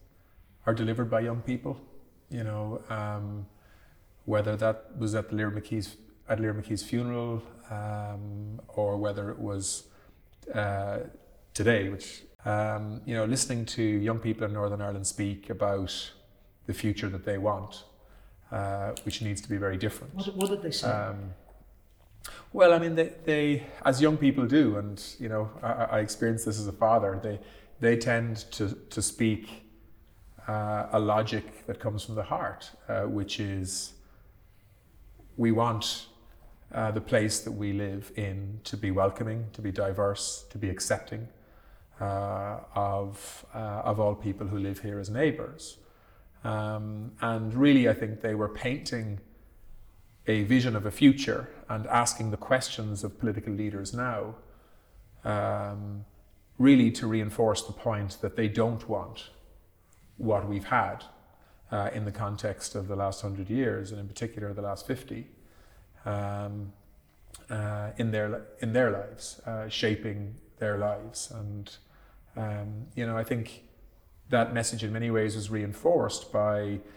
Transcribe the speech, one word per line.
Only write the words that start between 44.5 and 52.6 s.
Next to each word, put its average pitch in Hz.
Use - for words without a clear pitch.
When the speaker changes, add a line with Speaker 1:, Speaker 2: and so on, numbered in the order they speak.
Speaker 1:
live 98
here 101
as 95
neighbours. -
Um, 107
and 113
really, 135
I 110
think 110
they 110
were 107
painting 110
a 110
vision 120
of 104
a 104
future -
and 110
asking 120
the 104
questions 107